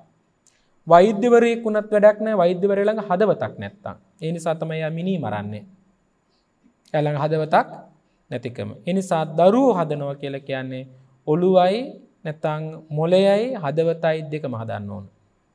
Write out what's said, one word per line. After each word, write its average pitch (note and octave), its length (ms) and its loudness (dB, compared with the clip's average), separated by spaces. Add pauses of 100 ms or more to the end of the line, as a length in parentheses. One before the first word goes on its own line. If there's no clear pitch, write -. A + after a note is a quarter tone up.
(880)
වෛද්‍යවරයෙක් A3+ 760 6
වුණත් G#3+ 280 -4
වැඩක් G#3 300 6
නෑ A3 160 -2
වෛද්‍යවරය F#3 460 2
ළඟ G#3+ 200 -2
හදවතක් F3+ 520 0
නැත්තම්. - 400 -12 (240)
ඒ D#3+ 120 -6
නිසා E3 240 -4
තමයි D#3+ 240 -8
යා D#3+ 140 -6
මිනී F3+ 240 -4
මරන්නේ. G#2 460 -8 (1300)
එයා D3+ 100 0
ළඟ D3 180 -2
හදවතක් D#3 460 0 (640)
නැතිකම. A#2 380 -10 (120)
ඒ F3 120 -4
නිසා F#3 320 -2
දරුවෝ G3 480 4
හදනවා D3 420 -4
කියලා C#3 300 -10
කියන්නේ C3 380 -8 (440)
ඔළුවයි F3+ 500 4 (420)
නැත්තම් D#3 440 -6 (240)
මොළයයි F#3+ 580 2 (100)
හදවතයි E3 600 0 (100)
දෙකම D3 280 -6
හදන්න G#2+ 340 -8
ඕන. G2+ 160 -12 (480)